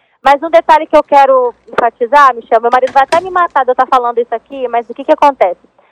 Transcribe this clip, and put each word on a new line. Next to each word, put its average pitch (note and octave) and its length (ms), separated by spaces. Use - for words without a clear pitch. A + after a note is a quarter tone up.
Mas C#4 180
um E4 80
detalhe D#4+ 380
que D#4 100
eu D4 60
quero C4 500
enfatizar, B3 640
Michel, A#3 240
meu A#3 140
marido B3+ 200
vai C#4 100
até E4 180
me F#4 80
matar E4+ 340
de B3 80
eu B3+ 40
tá B3+ 100
falando A#3+ 320
isso A#3 160
aqui, B3+ 340
mas A#3 220
o A#3+ 40
que C#4 100
que D#4 100
acontece? C4 460